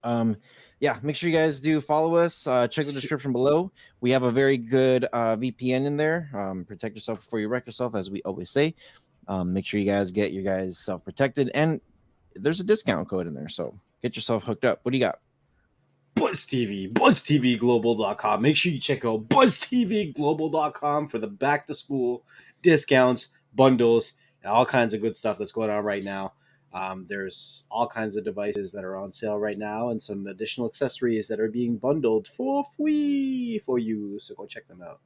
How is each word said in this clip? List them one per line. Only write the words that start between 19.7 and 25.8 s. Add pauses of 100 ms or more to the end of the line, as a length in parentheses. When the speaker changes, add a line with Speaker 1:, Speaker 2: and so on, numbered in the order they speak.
Speaker 2:
V
Global
dot
com
for
the
back-to-school (380)
discounts, (240)
bundles, (300)
and
all
kinds
of
good
stuff
that's
going
on